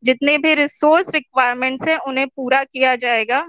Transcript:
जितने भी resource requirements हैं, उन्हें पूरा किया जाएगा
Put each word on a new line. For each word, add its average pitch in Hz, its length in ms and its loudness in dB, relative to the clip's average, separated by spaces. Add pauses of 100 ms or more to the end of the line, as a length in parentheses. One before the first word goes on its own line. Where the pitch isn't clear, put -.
जितने 277 340 2
भी 311 160 2
resource 302 600 2
requirements 262 720 -2
हैं, 320 80 2
उन्हें 269 320 -4
पूरा 262 360 -2
किया 254 320 0
जाएगा 240 420 -2 (100)